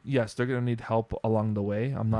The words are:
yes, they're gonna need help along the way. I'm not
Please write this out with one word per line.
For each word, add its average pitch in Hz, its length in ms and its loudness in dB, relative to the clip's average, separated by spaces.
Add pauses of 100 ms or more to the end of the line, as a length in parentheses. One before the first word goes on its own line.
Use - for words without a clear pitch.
yes, 120 300 0
they're 123 120 0
gonna 127 160 -2
need 120 200 0
help 113 320 0 (100)
along 107 300 2
the 104 100 0
way. 104 280 -2
I'm 110 180 0
not 110 100 2